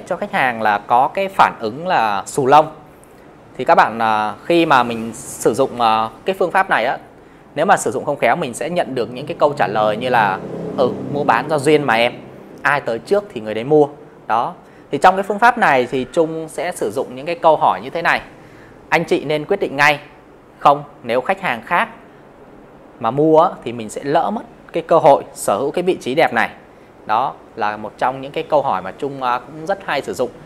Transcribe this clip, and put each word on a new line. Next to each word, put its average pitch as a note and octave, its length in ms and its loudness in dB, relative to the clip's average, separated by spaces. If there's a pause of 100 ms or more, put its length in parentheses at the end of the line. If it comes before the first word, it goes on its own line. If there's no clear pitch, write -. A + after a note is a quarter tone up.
cho F#3 80 -4
khách G3+ 160 -8
hàng B2+ 300 0
là G#2+ 160 2
có B2 300 2
cái G3 200 -4
phản C#3 320 2
ứng B2+ 280 -6
là A2 380 0
xù - 220 -4
lông. D3+ 200 6 (880)
Thì C3 80 -6
các E3 100 4
bạn, A#2+ 240 2
à, G#2+ 340 0 (120)
khi E3+ 200 4
mà C#3 180 4
mình A#2 300 -4
sử - 400 -4
dụng, A#2+ 280 -2
à, A2 280 2 (160)
cái F#3+ 140 -2
phương F3 120 0
pháp F#3+ 180 0
này B2 160 0
á, C#3+ 120 -2 (580)
nếu D3+ 100 0
mà F#3 120 4
sử - 140 -2
dụng A2+ 140 -4
không C#3+ 120 -4
khéo A#2+ 180 2
mình D3+ 180 -6
sẽ B2+ 160 -6
nhận E3 260 -4
được A#2 180 -4
những B2+ 120 -12
cái E3+ 140 -8
câu D3+ 180 2
trả A2+ 100 0
lời G#2+ 300 0
như B2+ 120 -4
là G#2 300 2 (380)
"Ừ, B2+ 120 2 (240)
mua C#3+ 100 -4
bán C3+ 260 2
do D#3 80 0
duyên D3 260 4
mà B2+ 100 2
em, A#2+ 200 2 (480)
ai C#3 200 0
tới A#2 180 -4
trước G3+ 240 0 (100)
thì A2+ 80 -8
người G#2+ 120 -8
đấy A2 100 -4
mua." D3 240 4 (400)
Đó. B2 260 0 (380)
Thì D3 60 -4
trong F#3 180 6
cái G3 80 -2
phương G3+ 160 -4
pháp B3 180 4
này C#3+ 340 4
thì C3 220 -2
Trung D#3+ 360 0
sẽ C#3 220 -6
sử A#2+ 200 -4
dụng B2 240 -6
những C3+ 100 -12
cái E3+ 100 -6
câu D#3+ 220 4
hỏi G2 240 0
như A#2+ 80 -12
thế E3 120 -8
này: C#3 200 0 (680)
"Anh E3 160 0
chị E3 200 0
nên D3+ 200 -2
quyết G3 140 -2
định - 160 -4
ngay C#3+ 240 4 (600)
không, D3 240 4 (200)
nếu B2 180 0
khách F#3+ 200 -2
hàng B2+ 240 -4
khác G3 240 0 (1080)
mà A#2 120 -2
mua D#3 280 4
á, F3 100 4 (140)
thì A#2+ 80 -6
mình A2+ 180 -10
sẽ - 140 -12
lỡ D#3+ 280 0
mất A3 100 -6 (320)
cái E3+ 140 -4
cơ E3+ 100 4
hội D#3 260 6 (100)
sở - 240 -2
hữu C3+ 140 -2
cái F3+ 120 -4
vị F3+ 180 0
trí C3 140 -4
đẹp D#3+ 180 2
này." A2 160 0 (560)
Đó B2 280 -2 (220)
là G#2+ 220 -4
một G#2+ 200 -12
trong C3+ 240 -2
những C#3 100 -14
cái D#3+ 120 -6
câu D#3 180 2
hỏi G#2 200 -2
mà F#2 100 -10
Trung, C#3 320 -8
à, B2 160 -2
cũng D#3 260 -16
rất G3 200 -4
hay D3 160 -4
sử A2+ 120 -8
dụng. A#2 160 -4 (160)